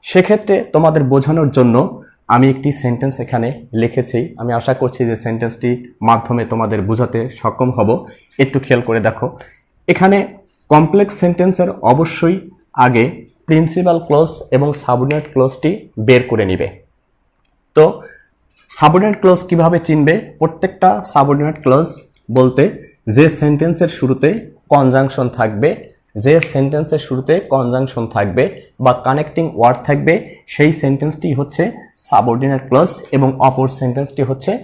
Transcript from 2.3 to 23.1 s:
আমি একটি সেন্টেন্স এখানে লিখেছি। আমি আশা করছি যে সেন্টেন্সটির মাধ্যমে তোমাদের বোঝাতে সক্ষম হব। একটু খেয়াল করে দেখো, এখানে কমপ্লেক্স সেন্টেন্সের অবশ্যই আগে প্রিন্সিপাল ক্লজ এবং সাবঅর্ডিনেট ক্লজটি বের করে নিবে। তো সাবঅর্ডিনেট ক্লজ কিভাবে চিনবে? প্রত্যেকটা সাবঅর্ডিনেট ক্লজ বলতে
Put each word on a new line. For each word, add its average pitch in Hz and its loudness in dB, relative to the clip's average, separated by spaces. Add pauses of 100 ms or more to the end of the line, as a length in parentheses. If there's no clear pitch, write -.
আমি 127 4
একটি 135 -4 (120)
সেন্টেন্স 123 -4
এখানে 117 -4 (320)
লিখেছি। 120 -2 (220)
আমি 120 -4
আশা 131 -2
করছি 131 -4
যে 113 -2 (100)
সেন্টেন্সটির 117 -4 (320)
মাধ্যমে 117 0
তোমাদের 110 -2 (100)
বোঝাতে 113 -2 (200)
সক্ষম 127 -2
হব। 107 2 (540)
একটু 139 -2
খেয়াল 120 2
করে 113 0
দেখো, 110 -4 (600)
এখানে 190 4 (560)
কমপ্লেক্স 180 2 (100)
সেন্টেন্সের 180 0 (220)
অবশ্যই 165 0 (480)
আগে 120 4 (440)
প্রিন্সিপাল 165 2 (100)
ক্লজ 156 2 (260)
এবং 143 2 (140)
সাবঅর্ডিনেট 135 -2
ক্লজটি 131 0 (360)
বের 123 6 (100)
করে 110 0
নিবে। 92 -2 (1080)
তো 151 8 (960)
সাবঅর্ডিনেট 185 4
ক্লজ 180 4 (100)
কিভাবে 170 2 (100)
চিনবে? 156 2 (260)
প্রত্যেকটা - 0 (220)
সাবঅর্ডিনেট 143 0
ক্লজ 139 2 (500)
বলতে 127 4 (520)